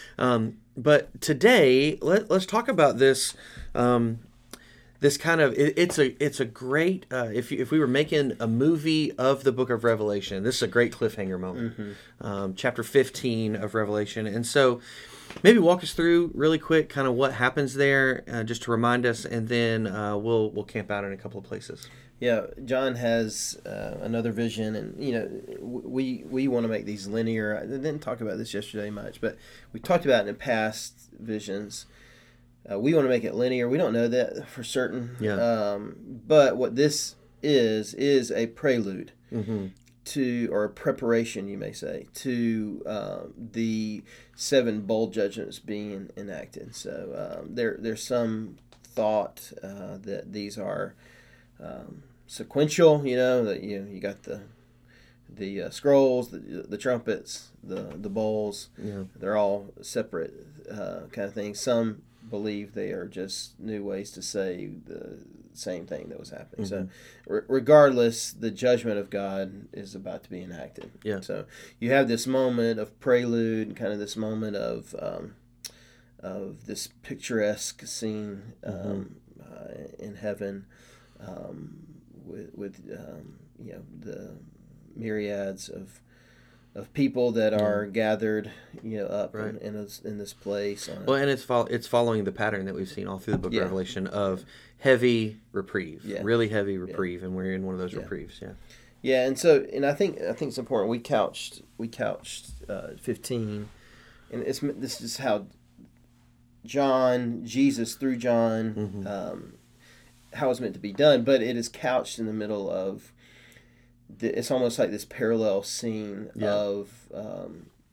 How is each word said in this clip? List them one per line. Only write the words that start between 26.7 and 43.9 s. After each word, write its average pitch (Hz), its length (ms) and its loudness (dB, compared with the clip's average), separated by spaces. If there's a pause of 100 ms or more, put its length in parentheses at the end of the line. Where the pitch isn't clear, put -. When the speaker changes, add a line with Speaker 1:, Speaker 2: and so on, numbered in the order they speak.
Speaker 2:
these 101 240 -8
linear. 110 500 0
I - 80 -6
didn't 139 340 -4
talk 117 200 -6
about 104 180 -4
this 113 160 -8
yesterday 104 360 -6
much, 104 320 -10
but 113 160 -4 (340)
we 113 80 -12
talked 175 240 2
about 120 220 6
it - 60 -4
in 98 40 -6
past 110 580 -2 (240)
visions. 104 680 -8 (840)
Uh, 101 80 -2
we 127 160 4
wanna 147 140 6
make 123 160 4
it 110 100 -2
linear. 123 360 2
We 135 80 2
don't 147 160 2
know 117 160 4
that 120 400 0
for 123 140 -12
certain. 123 560 -4
Speaker 1:
Yeah. 107 160 0
Speaker 2:
Um, 107 600 0 (320)
but 139 300 8
what 123 180 0
this 147 400 2 (260)
is, 113 520 2
is 135 380 2
a 113 160 0
prelude 117 680 -2 (200)
Speaker 1:
Mm-hmm. 107 340 -4 (380)
Speaker 2:
to, 120 460 0
or 104 140 2
a 104 40 -4
preparation, 117 760 0
you 101 100 -8
may 104 140 -8
say, - 440 -8
to, 113 720 -2
uh, 101 340 -6 (340)
the 110 500 -2 (320)